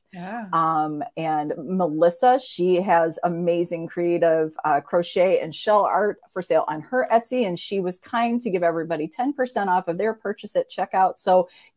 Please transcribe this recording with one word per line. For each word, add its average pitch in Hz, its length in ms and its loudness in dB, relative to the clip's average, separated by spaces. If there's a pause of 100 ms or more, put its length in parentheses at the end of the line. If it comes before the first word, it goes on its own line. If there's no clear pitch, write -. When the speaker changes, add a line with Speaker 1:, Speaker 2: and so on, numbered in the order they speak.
(120)
Speaker 1:
Yeah. 196 400 -12
Speaker 2:
Um, 156 500 0 (140)
and 156 420 -2
Melissa, 175 800 2
she 180 380 0
has 170 480 2
amazing 170 640 -2
creative, 170 760 0
uh, 147 160 2
crochet 175 600 2
and 160 120 -8
shell 208 320 2
art 202 360 0 (120)
for 185 80 -6
sale 160 280 2
on 151 140 -6
her 247 300 -2
Etsy. 233 360 0
And 175 100 -4
she 196 220 -4
was 180 180 -4
kind 233 440 -2
to 240 60 -4
give 180 140 0
everybody 165 460 -2
ten 254 240 -4
percent 247 360 -2
off 180 200 2
of 170 100 -4
their 214 160 0
purchase 214 400 -10
at 175 160 -2
checkout. 190 480 0
So 185 300 4 (280)